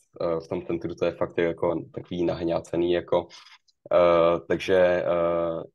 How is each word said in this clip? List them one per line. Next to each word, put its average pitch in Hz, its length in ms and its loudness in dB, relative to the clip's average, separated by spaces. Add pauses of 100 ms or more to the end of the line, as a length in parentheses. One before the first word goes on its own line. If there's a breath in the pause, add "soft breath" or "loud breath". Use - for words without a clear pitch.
(220)
Eh, 82 240 -2
v - 20 -20
tom 90 180 -8
centru 85 300 -6
to 87 100 -2
je 85 60 0
fakt - 260 -6
jako 85 380 0 (200)
takový 87 300 -6
nahňácený, 85 680 -2
jako, 87 360 -2 (680 loud breath)
eh, 85 540 4
takže, 87 300 0
eh, 85 880 0 (100)